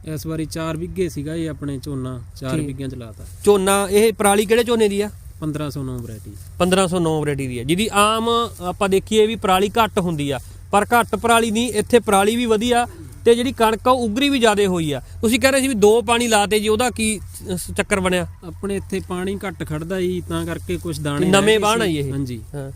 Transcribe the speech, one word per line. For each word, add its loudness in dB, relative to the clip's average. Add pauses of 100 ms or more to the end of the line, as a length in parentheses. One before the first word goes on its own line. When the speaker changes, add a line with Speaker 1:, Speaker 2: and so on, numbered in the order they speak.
(140)
Speaker 1:
ਇਸ -10
ਵਾਰੀ -4
ਚਾਰ -6
ਵਿੱਘੇ -4
ਸੀਗਾ -8
ਇਹ -4
ਆਪਣੇ -8
ਝੋਨਾ, -6 (200)
ਚਾਰ -4
Speaker 2:
ਠੀਕ। -2
Speaker 1:
ਵਿੱਘਿਆਂ -8
'ਚ -8
ਲਾਤਾ। -14 (200)
Speaker 2:
ਝੋਨਾ, 4
ਇਹ 6
ਪਰਾਲੀ 2
ਕਿਹੜੇ 4
ਝੋਨੇ 2
ਦੀ -2
ਆ? -4 (300)
Speaker 1:
ਪੰਦਰਾਂ -6
ਸੌ -8
ਨੌ -8
ਵਰਾਇਟੀ। -12 (280)
Speaker 2:
ਪੰਦਰਾਂ 4
ਸੌ 0
ਨੌ 2
ਵਰਾਇਟੀ -2
ਦੀ -6
ਆ, -6
ਜਿਹਦੀ 0
ਆਮ 2 (320)
ਆਪਾਂ -2
ਦੇਖੀਏ 4
ਵੀ -2
ਪਰਾਲੀ 2
ਘੱਟ 2
ਹੁੰਦੀ -2
ਆ, -4 (320)
ਪਰ 4
ਘੱਟ 2
ਪਰਾਲੀ 2
ਨਹੀਂ, -2
ਇੱਥੇ 2
ਪਰਾਲੀ 2
ਵੀ 0
ਵਧੀਆ 2 (380)
ਤੇ 8
ਜਿਹੜੀ 0
ਕਣਕ 2
ਆ, 6
ਉਹ 2
ਉਗਰੀ 0
ਵੀ 2
ਜ਼ਿਆਦਾ 4
ਹੋਈ 0
ਆ। -6 (180)
ਤੁਸੀਂ 2
ਕਹਿ 4
ਰਹੇ 2
ਸੀ 0
ਵੀ 0
ਦੋ 6
ਪਾਣੀ 2
ਲਾਤੇ 2
ਜੀ, 0
ਉਹਦਾ 2
ਕੀ, -2 (340)
ਅ, -4 (200)
ਚੱਕਰ 0
ਬਣਿਆ? 0 (180)
Speaker 1:
ਆਪਣੇ -8
ਇੱਥੇ -6
ਪਾਣੀ -6
ਘੱਟ -8
ਖੜਦਾ -6
ਜੀ, -2
ਤਾਂ -4
ਕਰਕੇ -6
ਕੁਛ -8
ਦਾਣੇ 0
Speaker 2:
ਨਵੇਂ 6
Speaker 1:
ਰਹਿ 4
ਗਏ 4
Speaker 2:
ਬਾਣ 2
ਆ 2
Speaker 1:
ਸੀ। 0
Speaker 2:
ਜੀ -2
ਇਹ? -4
Speaker 1:
ਹਾਂਜੀ। -6 (140)
Speaker 2:
ਹਾਂ। -10